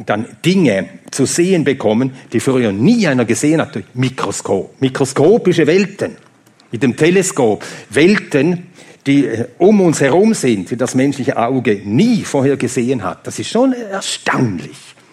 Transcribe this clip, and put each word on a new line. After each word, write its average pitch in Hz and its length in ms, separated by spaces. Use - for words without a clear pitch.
dann 110 220
Dinge 151 440
zu - 160
sehen 175 380
bekommen, 131 500
die 120 60
früher 123 320
nie 180 360
einer 127 180
gesehen 147 340
hat, 113 140
durch 107 120
Mikroskop. 107 840
Mikroskopische 147 840
Welten, 170 520
mit 117 120
dem 120 120
Teleskop, 156 680
Welten, 170 800
die, 139 180
äh, 113 220
um 202 240
uns 165 200
herum 175 340
sind, 104 340
die 123 80
das 120 160
menschliche 131 440
Auge 117 460
nie 151 400
vorher 135 340
gesehen 123 460
hat. 87 220
Das - 140
ist 107 100
schon 254 240
erstaunlich. - 1200